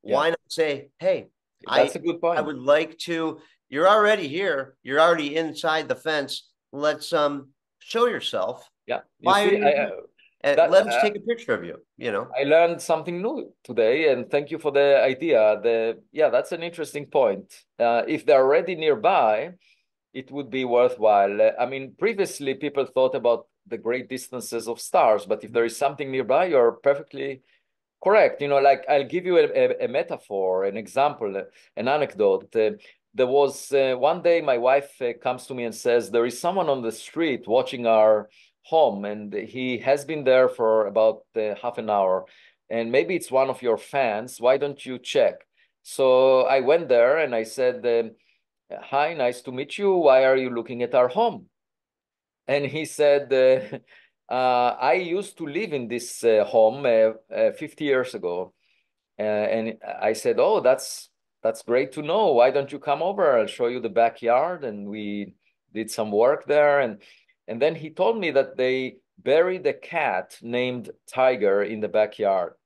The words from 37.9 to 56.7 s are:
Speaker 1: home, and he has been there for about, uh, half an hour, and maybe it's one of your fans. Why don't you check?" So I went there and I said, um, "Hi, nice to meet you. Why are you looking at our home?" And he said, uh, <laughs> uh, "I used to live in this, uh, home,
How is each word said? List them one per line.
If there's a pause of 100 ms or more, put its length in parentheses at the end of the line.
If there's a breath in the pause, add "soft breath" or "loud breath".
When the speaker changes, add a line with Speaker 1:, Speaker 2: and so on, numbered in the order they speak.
Speaker 1:
home,
and
he
has
been
there
for
about, (140)
uh,
half
an
hour, (440 soft breath)
and
maybe
it's
one
of
your
fans.
Why
don't
you
check?" (480)
So
I
went
there
and
I
said,
um, (760)
"Hi,
nice
to
meet
you. (180)
Why
are
you
looking
at
our
home?" (1000)
And
he
said,
uh, (220 soft breath)
<laughs>
uh,
"I
used
to
live
in
this,
uh,
home,